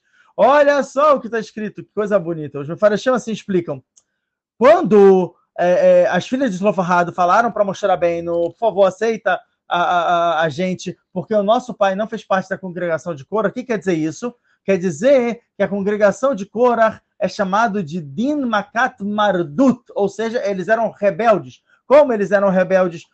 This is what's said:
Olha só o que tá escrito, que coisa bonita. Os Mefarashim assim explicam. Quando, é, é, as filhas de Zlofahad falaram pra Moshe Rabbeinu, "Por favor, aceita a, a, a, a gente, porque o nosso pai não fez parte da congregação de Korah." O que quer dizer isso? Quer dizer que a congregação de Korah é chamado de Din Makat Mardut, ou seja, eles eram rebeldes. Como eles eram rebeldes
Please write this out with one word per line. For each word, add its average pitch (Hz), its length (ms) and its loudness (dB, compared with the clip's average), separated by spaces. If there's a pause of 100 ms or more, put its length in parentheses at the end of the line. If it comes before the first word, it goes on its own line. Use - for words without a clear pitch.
(360)
Olha 285 480 4
só 277 320 2
o - 40 -8
que 220 80 -12
tá 226 120 -6
escrito, 214 420 -10
que - 100 -20
coisa 208 240 -2
bonita. 156 440 -6
Os 143 80 -10
Mefarashim 208 420 0
assim 226 220 -2
explicam. 170 500 -4 (720)
Quando, 202 800 6 (240)
é, 180 440 4
é, 170 60 4
as 175 200 -2
filhas 262 240 -2
de 180 60 -8
Zlofahad 175 540 0
falaram 196 380 2
pra 208 140 -2
Moshe 196 220 -4
Rabbeinu, 170 640 -2
"Por - 80 -18
favor, 202 260 2
aceita 196 560 -2 (260)
a, 175 140 -2
a, 175 200 0
a, 170 420 0
a 165 80 0
gente, 175 480 -6 (120)
porque 185 240 -6
o 208 80 2
nosso 233 300 0
pai 190 220 0
não 214 120 -4
fez 214 160 -12
parte 190 280 -4
da 185 80 -6
congregação 175 560 -6
de 135 100 -14
Korah." 208 240 -4
O - 40 -4
que - 120 -10
quer 214 140 -4
dizer 185 160 -2
isso? 160 400 -6 (300)
Quer 196 120 0
dizer 190 640 0 (160)
que 202 60 -4
a 190 60 0
congregação 202 640 0
de 190 100 -8
Korah 226 560 0 (180)
é 185 100 -4
chamado 202 540 -2
de 160 200 -8
Din 247 420 -4
Makat 226 580 -4
Mardut, 202 800 0 (120)
ou 202 140 0
seja, 220 380 -6
eles 190 220 -4
eram 220 220 0
rebeldes. 190 720 -2 (240)
Como 269 260 6
eles 202 200 -2
eram 202 180 2
rebeldes 185 640 0